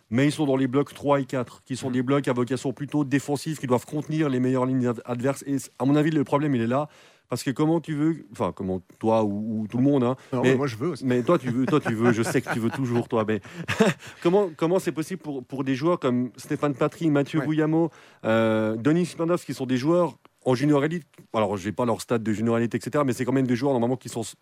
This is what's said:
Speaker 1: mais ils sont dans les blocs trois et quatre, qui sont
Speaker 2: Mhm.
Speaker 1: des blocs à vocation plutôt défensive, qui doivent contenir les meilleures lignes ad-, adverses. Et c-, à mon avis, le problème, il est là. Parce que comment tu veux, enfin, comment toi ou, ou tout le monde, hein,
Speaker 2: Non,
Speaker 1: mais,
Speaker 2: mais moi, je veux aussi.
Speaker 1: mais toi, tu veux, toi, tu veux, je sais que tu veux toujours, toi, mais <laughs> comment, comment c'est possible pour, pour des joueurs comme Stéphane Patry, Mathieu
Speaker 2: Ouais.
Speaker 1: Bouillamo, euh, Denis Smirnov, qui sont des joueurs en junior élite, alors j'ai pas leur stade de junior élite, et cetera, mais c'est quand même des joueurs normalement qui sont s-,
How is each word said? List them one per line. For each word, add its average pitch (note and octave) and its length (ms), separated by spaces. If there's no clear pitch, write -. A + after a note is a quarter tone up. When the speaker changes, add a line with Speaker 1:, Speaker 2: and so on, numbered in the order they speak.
Speaker 1:
mais B2+ 160
ils D3 60
sont D3+ 160
dans C3+ 80
les C3+ 100
blocs C#3 300
trois C#3+ 240
et C3+ 60
quatre, - 380
qui C3 120
sont C3+ 140
Speaker 2:
Mhm. B2 40
Speaker 1:
des B2+ 80
blocs C#3 260
à C3 60
vocation B2 400
plutôt D3 300
défensive, C#3+ 560
qui C3 80
doivent A#2+ 180
contenir D#3 440
les B2+ 100
meilleures B2+ 260
lignes C3 220
ad-, A#2 180
adverses. B2 400
Et C#3 140
c-, - 180
à B2 80
mon C#3+ 100
avis, D3+ 140
le D3+ 140
problème, C#3+ 320
il A#2 80
est A#2 40
là. C#3 200
Parce B2 140
que C#3 80
comment D#3 280
tu D#3 140
veux, D3+ 380
enfin, F#2+ 200
comment F#2 300
toi A2 260
ou, G#2+ 380
ou G#2+ 60
tout A#2+ 100
le B2+ 60
monde, C#3 200
hein, B2 120
Speaker 2:
Non, B2+ 80
Speaker 1:
mais, B2+ 120
Speaker 2:
mais - 20
moi, C3+ 100
je A#2+ 120
veux C3+ 100
aussi. C3+ 180
Speaker 1:
mais B2 160
toi, E3 160
tu B2 140
veux, B2+ 160
toi, C3 120
tu - 140
veux, A#2 200
je A2+ 100
sais A#2 180
que - 100
tu A#2+ 80
veux A2 120
toujours, A#2+ 360
toi, A2+ 200
mais G#2+ 140
<laughs> - 560
comment, F#3 340
comment F3 220
c'est F3 120
possible D3 300
pour, C#3 240
pour C#3 180
des C3+ 120
joueurs E3+ 240
comme B2 360
Stéphane D3 380
Patry, D3+ 380
Mathieu C#3+ 300
Speaker 2:
Ouais. B2+ 40
Speaker 1:
Bouillamo, D#3 460
euh, A2 500
Denis D#3 300
Smirnov, E3+ 400
qui C#3+ 80
sont B2+ 140
des B2+ 100
joueurs D#3 400
en B2+ 100
junior C#3 300
élite, D#3+ 200
alors G#2 240
j'ai F#2+ 160
pas B2 120
leur A2 160
stade A2+ 220
de A2 80
junior A2+ 260
élite, A#2 160
et A#2 60
cetera, D3 240
mais C3 80
c'est B2 140
quand B2+ 80
même C3+ 120
des A#2+ 120
joueurs C#3 160
normalement A#2+ 240
qui - 100
sont A#2+ 140
s-, - 200